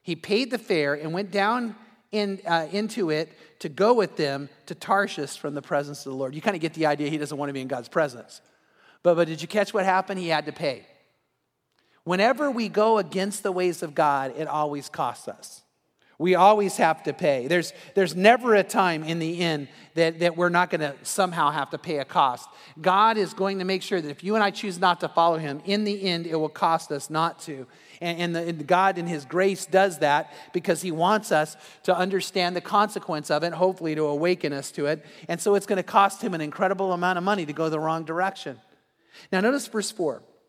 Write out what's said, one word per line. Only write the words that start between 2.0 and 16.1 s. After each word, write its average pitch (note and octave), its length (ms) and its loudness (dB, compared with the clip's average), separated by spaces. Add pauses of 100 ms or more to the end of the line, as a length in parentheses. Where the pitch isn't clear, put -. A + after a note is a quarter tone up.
in, G3+ 340 -4
uh, E3 260 0
into G3+ 400 -2
it D#3 200 -2 (280)
to - 100 -8
go F#3+ 240 4
with G#3 240 2
them C#3 320 -2 (160)
to - 80 -14
Tarshish F#3+ 640 -2
from C#3+ 160 -8
the C#3+ 80 -6
presence C#3+ 440 -4
of C3+ 60 -8
the C3 60 -8
Lord. C3+ 160 -4
You D3+ 80 -10
kinda G3+ 160 0
get D#3 160 -4
the D#3 140 0
idea D3 220 0
he D#3 100 -4
doesn't D3 180 -6
wanna C#3+ 160 -6
be C3+ 80 -6
in C3 60 -8
God's B2 200 -6
presence. C3 540 -4 (600)
But, F3 120 6
but E3 120 2
did D#3 140 -8
you E3 60 -8
catch G3+ 260 0
what G3 120 0
happened? F#3+ 340 0
He E3+ 100 -6
had D3+ 180 0
to D3+ 40 -8
pay. C#3+ 360 -6 (1160)
Whenever A#3 460 2
we A#3 180 -2
go G#3+ 300 4
against F#3+ 460 -4
the G3+ 80 -2
ways F3+ 320 -2
of D3+ 100 -10
God, C#3 420 2
it D3+ 120 -6
always D3 420 -4
costs B2+ 380 -6
us. - 340 -16 (560)